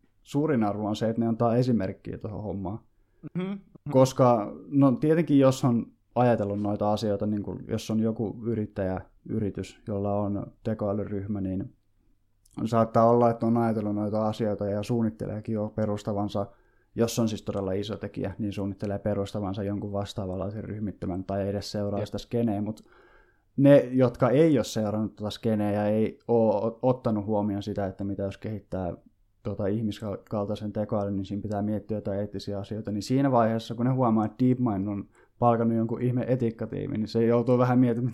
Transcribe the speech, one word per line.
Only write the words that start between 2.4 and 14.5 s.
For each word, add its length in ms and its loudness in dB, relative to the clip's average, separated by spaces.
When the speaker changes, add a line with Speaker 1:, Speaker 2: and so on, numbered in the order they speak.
Speaker 1:
hommaan. 360 -6
Speaker 2:
Mhm, 120 -4
mhm. 120 -8
Speaker 1:
Koska, 600 4
no, 240 4
tietenkin 460 2
jos 260 4
on 220 2
ajatellut 480 2
noita 300 0
asioita, 340 -2
niin 160 -2
kuin, 260 -8
jos 220 -4
on 100 0
joku 460 -2
yrittäjä, 540 -2
yritys, 600 -4
jolla 320 -2
on 260 -4
tekoälyryhmä, 760 -4
niin 320 -4
saattaa 460 4
olla, 200 6
että 160 -2
on 100 4
ajatellut 380 0
noita 340 -2
asioita 380 -2